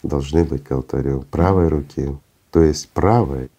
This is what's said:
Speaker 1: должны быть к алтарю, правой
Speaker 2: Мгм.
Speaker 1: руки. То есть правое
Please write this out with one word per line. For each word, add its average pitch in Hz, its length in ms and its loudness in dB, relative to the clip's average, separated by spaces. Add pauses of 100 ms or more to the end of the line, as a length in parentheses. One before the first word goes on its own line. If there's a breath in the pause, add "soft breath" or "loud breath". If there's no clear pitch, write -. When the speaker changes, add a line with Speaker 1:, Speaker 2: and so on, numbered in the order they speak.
Speaker 1:
должны 71 400 0
быть 67 200 -4
к - 80 -10
алтарю, 67 600 -4
правой 90 340 2
Speaker 2:
Мгм. 78 100 0
Speaker 1:
руки. 71 400 -6 (360)
То 82 100 4
есть 78 320 2
правое 76 640 0